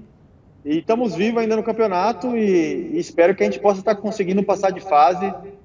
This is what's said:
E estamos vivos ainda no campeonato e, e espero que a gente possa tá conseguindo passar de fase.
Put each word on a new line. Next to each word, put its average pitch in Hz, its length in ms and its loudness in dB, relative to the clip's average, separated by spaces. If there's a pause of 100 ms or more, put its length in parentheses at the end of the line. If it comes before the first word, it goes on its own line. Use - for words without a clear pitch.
(640)
E 147 140 -2
estamos 220 380 0
vivos 226 260 0
ainda 220 140 0
no 220 80 -2
campeonato 220 760 0
e, 175 560 0
e 160 60 -2
espero 175 360 2
que 202 80 -2
a - 20 4
gente 202 140 -2
possa 196 240 0
tá 220 120 0
conseguindo 196 480 -2
passar 196 280 0
de - 80 -8
fase. 175 540 2 (320)